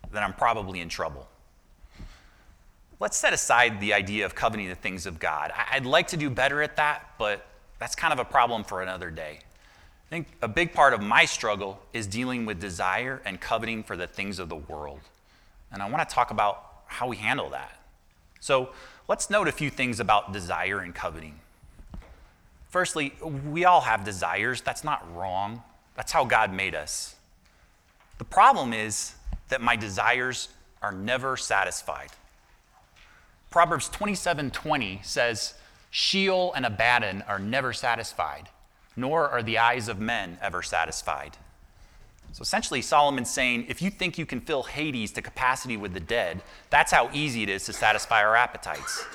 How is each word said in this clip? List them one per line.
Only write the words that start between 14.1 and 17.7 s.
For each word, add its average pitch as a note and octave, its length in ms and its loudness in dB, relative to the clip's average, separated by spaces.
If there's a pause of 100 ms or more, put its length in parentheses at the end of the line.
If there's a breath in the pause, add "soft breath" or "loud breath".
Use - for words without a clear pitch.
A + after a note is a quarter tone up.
of F2+ 100 -8
the E2 80 -8
world. D2 440 -12 (720 soft breath)
And G2 100 -10
I G2+ 80 -6
want D3+ 180 -2
to - 60 -10
talk B2 160 4
about G#2 340 0 (220)
how - 220 -4
we A#2 80 -6
handle G#2+ 340 -2
that. C2+ 220 -10 (680)